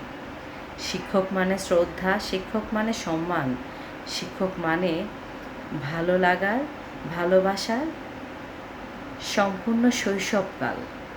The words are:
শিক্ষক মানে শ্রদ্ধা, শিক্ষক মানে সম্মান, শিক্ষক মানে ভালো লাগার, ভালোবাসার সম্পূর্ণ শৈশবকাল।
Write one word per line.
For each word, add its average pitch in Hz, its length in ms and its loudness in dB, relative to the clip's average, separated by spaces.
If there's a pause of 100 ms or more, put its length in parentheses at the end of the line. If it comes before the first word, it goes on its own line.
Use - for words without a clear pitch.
(800)
শিক্ষক 190 520 0
মানে 190 260 4
শ্রদ্ধা, 190 640 4
শিক্ষক 202 420 -2 (120)
মানে 220 200 2
সম্মান, 165 640 0 (520)
শিক্ষক - 500 -2
মানে 170 460 2 (800)
ভালো 165 360 2
লাগার, 185 400 4 (560)
ভালোবাসার 190 720 4 (1400)
সম্পূর্ণ 226 680 4
শৈশবকাল। 190 840 0 (420)